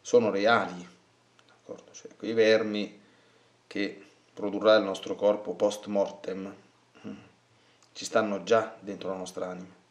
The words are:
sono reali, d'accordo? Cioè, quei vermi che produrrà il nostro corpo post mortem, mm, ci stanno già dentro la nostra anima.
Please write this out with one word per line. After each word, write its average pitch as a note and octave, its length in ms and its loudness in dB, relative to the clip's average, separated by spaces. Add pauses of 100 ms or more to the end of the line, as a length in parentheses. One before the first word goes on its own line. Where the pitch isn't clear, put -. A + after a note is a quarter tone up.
sono A2+ 280 4
reali, G2 580 0 (580)
d'accordo? - 460 -20
Cioè, - 240 -20
quei G#2 180 -6
vermi G#2+ 680 2 (680)
che - 380 -6 (280)
produrrà G2+ 420 4
il G#2+ 80 4
nostro F#2+ 320 -6
corpo G2+ 380 0
post G2+ 340 -2
mortem, F#2+ 680 -4 (540)
mm, G#2 100 -12 (760)
ci - 140 -16
stanno G#2 380 0
già G#2+ 360 2
dentro F#2+ 300 -10
la F#2+ 80 -6
nostra F#2 320 -8
anima. F#2 420 -16